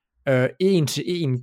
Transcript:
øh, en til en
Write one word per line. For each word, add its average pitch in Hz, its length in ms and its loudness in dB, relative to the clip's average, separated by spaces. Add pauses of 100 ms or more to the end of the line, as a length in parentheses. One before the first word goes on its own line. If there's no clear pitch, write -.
(280)
øh, 131 200 2 (120)
en 185 260 2
til - 200 -6
en 160 360 -2